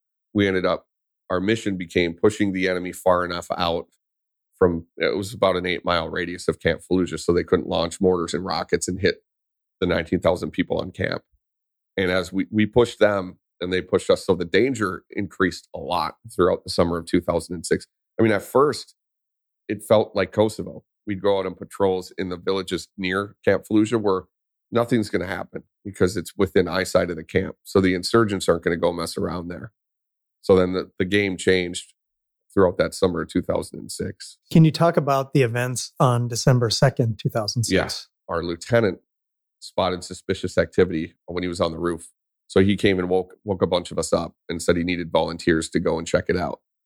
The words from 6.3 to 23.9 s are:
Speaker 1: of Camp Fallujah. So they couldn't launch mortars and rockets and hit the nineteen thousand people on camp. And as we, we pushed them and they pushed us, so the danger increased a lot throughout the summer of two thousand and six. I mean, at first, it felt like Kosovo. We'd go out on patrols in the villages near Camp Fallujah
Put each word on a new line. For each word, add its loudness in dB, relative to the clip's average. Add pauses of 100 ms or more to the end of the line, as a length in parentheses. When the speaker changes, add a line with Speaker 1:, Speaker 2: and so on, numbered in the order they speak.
Speaker 1:
of 0
Camp 0
Fallujah. 0
So 0
they 2
couldn't 0
launch -4
mortars 2
and -4
rockets -4
and -4
hit 0 (580)
the 0
nineteen 0
thousand 0
people -2
on -6
camp. -4 (760)
And 0
as 0
we, -2
we 2
pushed 2
them 2 (200)
and -4
they 0
pushed 0
us, 0
so 2
the -4
danger 0
increased -4
a -10
lot -4 (160)
throughout 2
the -12
summer 0
of -12
two 0
thousand -4
and -10
six. -2 (320)
I 2
mean, 4
at -2
first, 0 (720)
it -6
felt 2
like -2
Kosovo. -2 (220)
We'd -6
go 2
out -2
on -8
patrols -2
in -4
the -6
villages -2 (100)
near -2
Camp 2
Fallujah 2